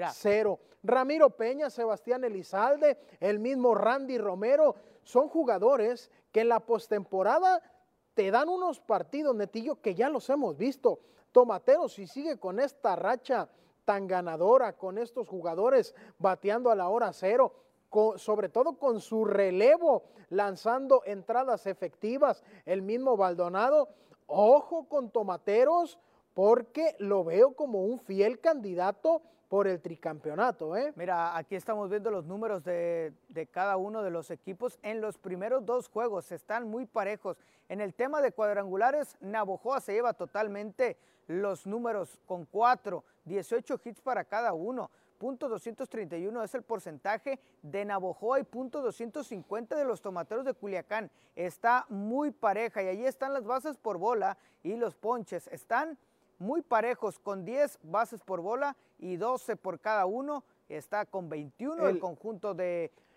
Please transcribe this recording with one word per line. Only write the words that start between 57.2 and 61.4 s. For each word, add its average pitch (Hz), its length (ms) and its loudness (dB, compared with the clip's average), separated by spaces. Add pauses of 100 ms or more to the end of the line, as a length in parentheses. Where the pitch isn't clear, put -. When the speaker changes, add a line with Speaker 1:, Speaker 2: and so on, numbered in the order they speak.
Speaker 2:
diez 254 400 -2
bases 202 380 -4
por 185 180 -6
bola 254 380 -4 (200)
y 180 200 -8
doce 233 400 -4
por 180 240 -10
cada 214 240 0
uno. 262 400 -6 (240)
Está 202 360 -8
con 185 220 -10
veintiuno 233 640 -4